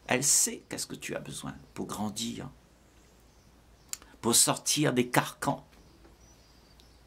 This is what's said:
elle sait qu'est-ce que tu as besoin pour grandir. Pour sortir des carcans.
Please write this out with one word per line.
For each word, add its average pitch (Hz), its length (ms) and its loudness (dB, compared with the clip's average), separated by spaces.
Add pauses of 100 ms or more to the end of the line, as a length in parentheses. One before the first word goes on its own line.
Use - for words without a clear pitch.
elle 127 180 2
sait - 440 2
qu'est-ce - 180 -6
que - 80 -10
tu - 200 -8
as - 60 -6
besoin - 340 -10 (200)
pour 101 120 -6
grandir. 107 640 -6 (1700)
Pour 117 140 4
sortir 143 580 4
des 123 160 4
carcans. - 560 0 (1400)